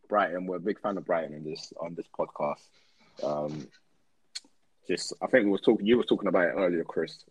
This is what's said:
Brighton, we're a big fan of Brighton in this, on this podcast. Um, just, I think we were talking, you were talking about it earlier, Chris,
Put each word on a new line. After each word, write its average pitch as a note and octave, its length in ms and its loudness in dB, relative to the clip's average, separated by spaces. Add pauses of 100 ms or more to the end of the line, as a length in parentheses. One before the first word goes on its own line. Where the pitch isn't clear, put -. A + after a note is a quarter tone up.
Brighton, F#2 380 0
we're F#2 100 -4
a F2 40 -6
big F#2+ 200 -2
fan G2+ 180 -2
of D#2 80 -10
Brighton D#2+ 260 -2
in D2+ 120 -12
this, D#2 360 -10
on E2+ 140 -8
this E2+ 120 -10 (120)
podcast. - 480 -4 (560)
Um, D2 460 -6 (1200)
just, - 240 -4 (100)
I F2+ 60 -4
think B2 160 6
we G2+ 80 4
were G2 60 0
talking, G2+ 280 4
you A#2 100 6
were - 60 2
talking G#2 260 2
about F2+ 200 4
it C2 80 -2
earlier, F2 280 2
Chris, - 460 -6